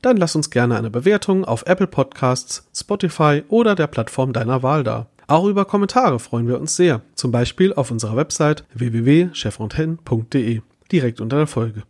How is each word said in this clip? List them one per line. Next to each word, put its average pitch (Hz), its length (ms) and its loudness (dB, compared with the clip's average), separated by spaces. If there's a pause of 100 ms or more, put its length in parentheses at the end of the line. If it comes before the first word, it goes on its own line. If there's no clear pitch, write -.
dann 254 140 4
lass 170 180 0
uns 156 160 -2
gerne 120 260 2
eine 110 140 -4
Bewertung 190 540 0
auf 113 220 -4
Apple 185 200 2
Podcasts, - 880 -4
Spotify 151 760 0
oder 220 280 4
der 156 100 0
Plattform 131 460 -4
deiner 123 320 0
Wahl 143 180 0
da. 113 240 -4 (220)
Auch 160 160 4
über 202 200 2
Kommentare 202 540 0
freuen 117 300 -4
wir 123 100 0
uns 151 160 -6
sehr, 160 280 2 (120)
zum 123 160 -4
Beispiel 123 420 2
auf 127 200 -2
unserer 113 240 -4
Website 151 480 0 (100)
w 120 180 -4
w 117 120 -2
w 160 280 4
cheffontaine 156 720 -6
punkt 113 300 -4
d 117 220 0
e, 110 60 -8 (280)
direkt 127 300 0
unter 113 160 -2
der 151 100 2
Folge. 110 440 -4